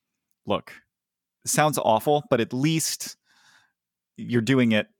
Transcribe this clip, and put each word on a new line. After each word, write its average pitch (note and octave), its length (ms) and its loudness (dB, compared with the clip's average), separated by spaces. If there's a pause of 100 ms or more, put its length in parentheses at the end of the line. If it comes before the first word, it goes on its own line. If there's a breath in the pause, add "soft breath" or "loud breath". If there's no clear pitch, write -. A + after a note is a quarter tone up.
(460)
look, - 260 -4 (760)
sounds D3 320 0
awful, C#3+ 520 0
but A#2+ 100 2
at A2 120 -4
least D3+ 640 -2 (1000 soft breath)
you're A#2 260 -2
doing B2 300 2
it G#2+ 160 0 (120)